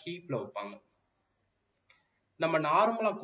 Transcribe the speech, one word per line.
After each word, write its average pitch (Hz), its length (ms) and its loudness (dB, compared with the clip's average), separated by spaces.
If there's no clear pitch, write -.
ஹீப்ல 170 400 -8
வைப்பாங்க. 101 320 -10
நம்ம 160 160 2
நார்மலா 220 420 4